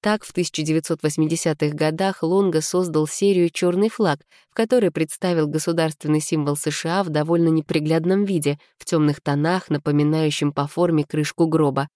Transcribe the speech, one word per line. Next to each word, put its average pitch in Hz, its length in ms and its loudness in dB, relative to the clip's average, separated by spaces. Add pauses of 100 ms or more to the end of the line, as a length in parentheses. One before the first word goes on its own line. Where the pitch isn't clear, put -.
Так, 214 240 -2
в - 80 -16
тысяча 170 300 -4
девятьсот 156 400 -2
восьмидесятых 156 720 0
годах 160 480 -2
Лонго 175 400 2
создал 160 440 0
серию 180 440 2
"Чёрный 180 400 0
флаг", 165 300 0 (280)
в - 60 -20
которой 226 380 2
представил 160 540 0
государственный 156 760 0
символ 147 360 -2
С 151 140 -4
Ш 156 180 -6
А 185 140 0
в 180 80 -4
довольно 160 380 2
неприглядном 160 760 0
виде, 151 340 -2 (200)
в - 80 -18
тёмных 151 340 2
тонах, 156 480 -2
напоминающем 147 840 0
по 143 140 -2
форме 165 380 0
крышку 151 440 -2
гроба. 143 480 0